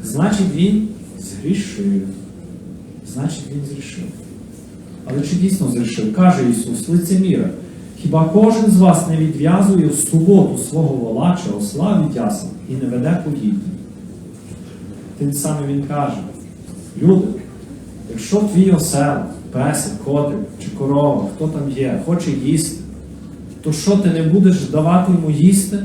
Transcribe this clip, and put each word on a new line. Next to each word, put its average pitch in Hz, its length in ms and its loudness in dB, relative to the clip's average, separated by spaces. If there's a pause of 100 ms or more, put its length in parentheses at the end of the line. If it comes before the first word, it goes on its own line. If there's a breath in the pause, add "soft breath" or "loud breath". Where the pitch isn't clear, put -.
Значить, 156 520 0
він 208 320 2 (320)
згрішив. 196 880 -4 (1040)
Значить, 139 380 -6
він 143 180 -6
згрішив. 139 340 -12 (1000)
Але 139 160 -4
чи 175 140 -2
дійсно 180 320 2
згрішив? 110 480 -2
Каже 180 340 4
Ісус: - 400 -2
«Лицеміре, 175 600 2 (480 loud breath)
хіба 160 360 2
кожен 214 380 6
з 180 60 8
вас 175 320 6
не 160 80 0
відв'язує 165 680 4
в - 80 0
суботу 165 640 6
свого 143 380 0
вола 117 480 0
чи - 80 -4
осла 147 580 0
від 120 60 -4
ясла 104 340 -4 (200)
і 135 40 -4
не 131 120 -4
веде 143 400 0
поїдання?» 107 340 -2 (1600)
Тим 143 160 -2
самим 147 340 -4
він 139 160 -2
каже: 139 340 -4 (840)
«Люди, 185 260 6 (840)
якщо 117 280 -4
твій 190 340 4
осел, 143 460 2 (340)
песик, 135 420 -2 (120)
котик 143 320 0 (260)
чи - 60 -8
корова, 143 680 0
хто 156 120 -4
там 143 240 -4
є, 127 340 -2
хоче 170 260 0
їсти, 139 500 -2 (800)
то 156 120 -2
що, 196 240 2
ти 185 120 4
не 160 140 0
будеш 180 380 6
давати 170 500 2
йому 160 200 2
їсти? 196 540 4